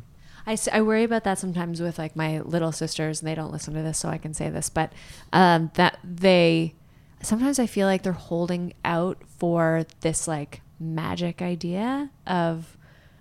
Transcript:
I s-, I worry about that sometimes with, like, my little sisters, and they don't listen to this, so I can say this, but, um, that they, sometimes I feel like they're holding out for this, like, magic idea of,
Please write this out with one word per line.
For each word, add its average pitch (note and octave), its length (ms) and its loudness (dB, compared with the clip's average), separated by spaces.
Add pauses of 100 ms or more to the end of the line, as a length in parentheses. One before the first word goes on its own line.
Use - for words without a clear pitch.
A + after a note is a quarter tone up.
(460)
I A3 80 -2
s-, G#3+ 180 -2
I A3 100 4
worry A3 220 4
about A3+ 200 0
that F#3+ 160 0
sometimes E3+ 420 -4
with, E3+ 180 -4
like, D#3 160 -8
my D#3 260 -2
little E3 300 0
sisters, D#3 500 -4
and D#3+ 80 -6
they D#3+ 60 -4
don't D#3 160 -6
listen D3+ 240 -8
to D#3 80 -4
this, D#3 160 -4
so E3 100 -4
I E3 80 -4
can D#3 160 -10
say - 160 -4
this, D#3+ 200 -6
but, D#3+ 220 0 (420)
um, E3+ 420 6
that - 280 4
they, E3+ 720 4 (480)
sometimes C4 380 2
I A#3 80 2
feel G3 200 2
like F#3+ 160 4
they're F#3+ 100 0
holding F3 600 -4 (120)
out E3+ 320 0 (200)
for E3 480 2 (160)
this, D#3+ 260 -2
like, D3 340 -8 (180)
magic E3+ 640 -4
idea G3 680 -4 (160)
of, E3 500 -2 (460)